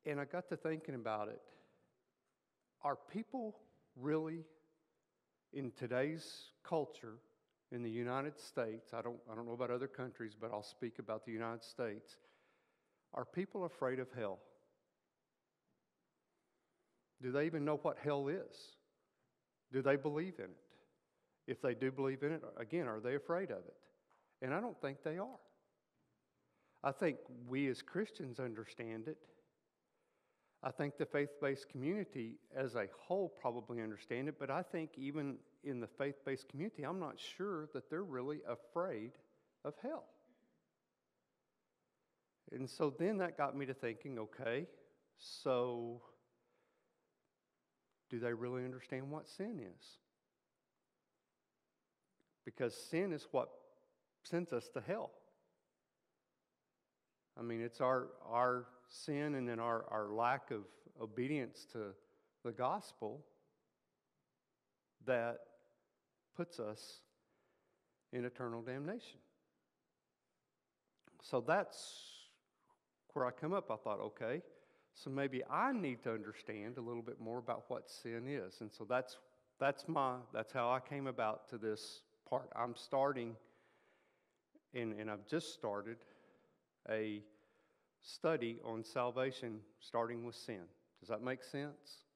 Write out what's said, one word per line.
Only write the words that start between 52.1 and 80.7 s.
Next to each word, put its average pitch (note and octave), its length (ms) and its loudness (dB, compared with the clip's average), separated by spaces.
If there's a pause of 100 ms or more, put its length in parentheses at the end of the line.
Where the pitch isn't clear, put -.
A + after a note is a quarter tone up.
Because A#2+ 320 0
sin F3+ 380 2
is D3 160 -4
what B2 200 4 (720)
sends F3 280 0
us A#2 180 0
to B2 120 -4
hell. G3+ 300 -2 (2250)
I A#2 60 -6
mean, A#2 180 -2
it's A#2 200 -2
our, B2+ 260 6 (220)
our B2 380 6 (200)
sin D3 480 0
and B2 140 0
then A2+ 100 0
our, A#2 300 4
our G#2+ 200 2
lack A#2+ 420 4
of G#2+ 100 -2 (400)
obedience B2 720 -2
to G#2 140 -4 (580)
the A#2+ 60 0
gospel B2+ 760 -2 (1800)
that A#2 340 4 (1000)
puts E3+ 220 -4
us G#2+ 420 -6 (1120)
in B2 100 0
eternal B2 380 -2
damnation. C#3+ 580 -4 (2000)
So B2+ 240 2
that's - 580 2 (1080)
where C3 120 4
I B2 60 4
come D#3 220 0
up. G3 160 0
I A2 60 2
thought, G#2+ 240 0
okay, A2+ 420 0 (520)
so - 160 -8
maybe C3+ 420 2
I A3+ 220 6
need C#3+ 300 0
to A2+ 100 2
understand G#2+ 640 -6
a B2+ 40 -6
little A#2 200 -2
bit A#2 180 -8
more A2+ 200 -2
about A2+ 280 -2
what - 220 -4
sin A#2 380 -6
is. A2+ 340 -4
And G#2+ 100 -6
so - 140 -10
that's, B2+ 320 2 (420)
that's C#3 300 4
my, C3+ 260 4 (180)
that's A2 200 0
how A#2+ 160 4
I B2+ 100 8